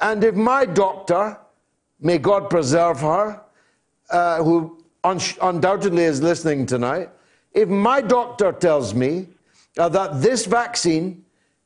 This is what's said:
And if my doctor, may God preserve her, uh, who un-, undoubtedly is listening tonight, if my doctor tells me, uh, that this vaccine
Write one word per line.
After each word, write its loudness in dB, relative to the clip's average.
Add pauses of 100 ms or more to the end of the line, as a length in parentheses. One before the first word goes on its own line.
And 0
if 2
my 0
doctor, -2 (640)
may 0
God 0
preserve 2
her, -2 (720)
uh, 0
who 0 (240)
un-, 0 (220)
undoubtedly 2
is 0
listening 0
tonight, -4 (420)
if 2
my 2
doctor 0
tells 0
me, -2 (500)
uh, 2
that -2
this 2
vaccine -2 (420)